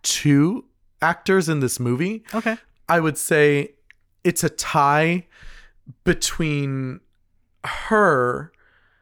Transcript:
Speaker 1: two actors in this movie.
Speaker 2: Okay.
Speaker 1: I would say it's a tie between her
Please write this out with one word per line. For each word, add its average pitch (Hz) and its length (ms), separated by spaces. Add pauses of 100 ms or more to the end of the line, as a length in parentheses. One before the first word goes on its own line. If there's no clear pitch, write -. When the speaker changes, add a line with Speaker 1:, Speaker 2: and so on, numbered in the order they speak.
Speaker 1:
two 151 600 (400)
actors 170 420
in 160 120
this 127 200
movie. 156 440 (100)
Speaker 2:
Okay. 226 240 (320)
Speaker 1:
I 170 100
would 156 180
say 147 580 (480)
it's 175 200
a 160 60
tie 156 760 (760)
between 143 960 (640)
her 147 880 (500)